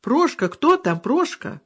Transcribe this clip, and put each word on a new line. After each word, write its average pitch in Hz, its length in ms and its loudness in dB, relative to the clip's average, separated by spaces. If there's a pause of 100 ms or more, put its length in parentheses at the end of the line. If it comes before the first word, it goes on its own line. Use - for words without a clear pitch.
Прошка, 262 480 0
кто 349 280 2
там, 170 220 -2
Прошка? 233 680 -4